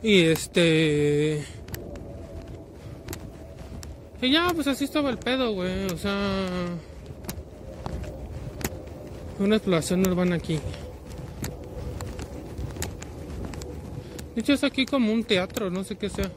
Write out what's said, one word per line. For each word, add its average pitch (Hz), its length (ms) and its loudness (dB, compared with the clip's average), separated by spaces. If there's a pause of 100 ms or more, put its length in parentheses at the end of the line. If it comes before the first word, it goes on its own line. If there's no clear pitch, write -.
Y 208 200 8
este, 151 1200 4 (2750)
y 254 100 6
ya, 349 240 8
pues 294 120 2
así 277 180 2
estaba 285 260 2
el 220 80 -2
pedo, 247 340 2
güey. 185 320 0
O 175 120 0
sea, 190 720 0 (2750)
una 202 200 6
exploración 180 500 4
urbana 180 280 4
aquí. 160 240 0 (3750)
De 226 80 -2
hecho, 285 100 2
es 269 140 4
aquí 262 200 2
como 226 280 2
un 226 100 2
teatro, 190 460 0
no 190 160 -2
sé 214 100 -6
qué 202 140 -4
sea. 196 280 -2